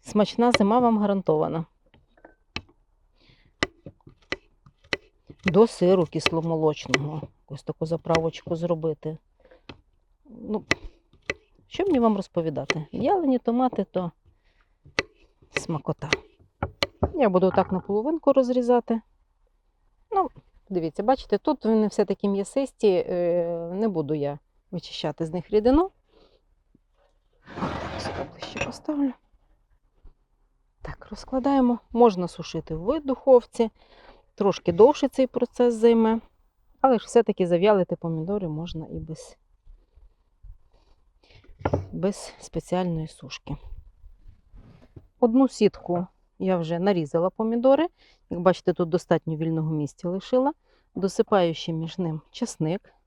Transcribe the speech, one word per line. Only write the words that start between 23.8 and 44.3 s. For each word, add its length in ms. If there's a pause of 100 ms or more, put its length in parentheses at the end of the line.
буду 260
я 260 (320)
вичищати 540
з 80
них 180
рідину. 400 (1600)
Так, 460
сюди 300
ближче 340
поставлю. 460 (1700)
Так, 280
розкладаємо. 680 (120)
Можна 360
сушити 480
в 240
духовці. 680 (680)
Трошки 360
довше 360
цей 200
процес 480
займе. 440 (640)
Але 180
ж 60
все-таки 420
зав'ялити 480
помідори 520
можна 440
і 80
без, 380 (2500)
без 480
спеціальної 680
сушки. 500 (1600)